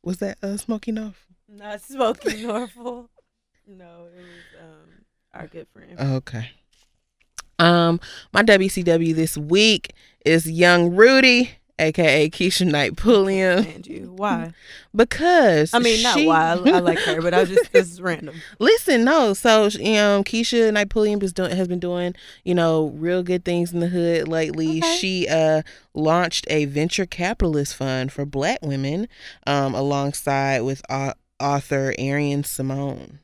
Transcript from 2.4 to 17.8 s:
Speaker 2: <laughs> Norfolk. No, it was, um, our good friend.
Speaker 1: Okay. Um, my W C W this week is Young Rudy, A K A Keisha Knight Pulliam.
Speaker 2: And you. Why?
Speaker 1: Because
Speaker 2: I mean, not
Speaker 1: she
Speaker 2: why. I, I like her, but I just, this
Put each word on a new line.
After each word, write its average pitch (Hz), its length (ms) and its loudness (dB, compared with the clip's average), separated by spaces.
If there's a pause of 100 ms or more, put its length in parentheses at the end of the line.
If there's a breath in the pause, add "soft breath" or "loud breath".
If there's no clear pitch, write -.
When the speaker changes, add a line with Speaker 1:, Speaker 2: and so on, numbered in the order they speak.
Speaker 2:
<laughs> 233 40 -10
Norfolk. 240 640 -10 (560)
No, 175 400 -20 (100)
it - 0 -
was, 175 440 -20
um, 160 280 -20 (460)
our - 120 -18
good 165 260 -20
friend. - 260 -20 (180)
Speaker 1:
Okay. 120 340 -10 (1080)
Um, 170 420 4 (320 loud breath)
my 202 100 2
W 196 260 4
C 185 140 -4
W 165 320 2
this 160 220 -2
week 185 560 2 (320 soft breath)
is 160 260 2
Young 175 440 4
Rudy, 247 560 6 (280)
A 156 140 0
K 156 320 2
A 156 60 -2
Keisha 185 400 -2
Knight 143 260 0
Pulliam. 190 680 2
Speaker 2:
And - 200 -16
you. 180 300 -14
Why? 190 360 -6 (420 loud breath)
Speaker 1:
Because 233 800 4
Speaker 2:
I 240 60 4
mean, 226 220 2
not 240 140 0
Speaker 1:
she 302 100 2
Speaker 2:
why. 170 260 4
I, - 0 -
I 269 260 2
like - 220 0
her, - 200 -2
but - 140 -2
I 381 100 4
just, - 280 0
this 190 180 2